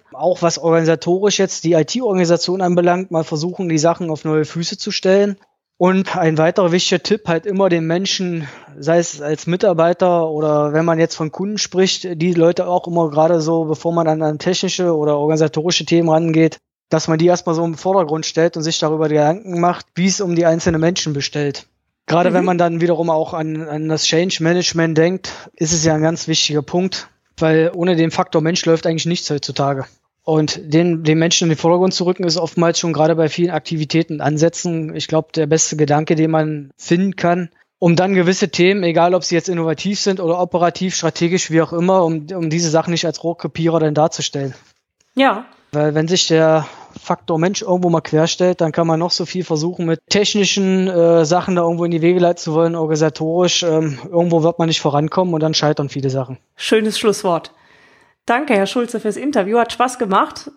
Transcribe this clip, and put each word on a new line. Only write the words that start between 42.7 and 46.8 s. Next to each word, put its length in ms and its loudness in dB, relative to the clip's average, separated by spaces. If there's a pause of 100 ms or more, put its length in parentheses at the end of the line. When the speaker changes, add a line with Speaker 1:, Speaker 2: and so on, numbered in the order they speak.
Speaker 1:
nicht 160 -2
als 180 -6
Rohrkrepierer 560 -2
dann 140 0
darzustellen. 600 -2 (600)
Speaker 2:
Ja. 320 0 (260)
Speaker 1:
Weil 220 0
wenn 140 0
sich 180 0
der 400 4 (340)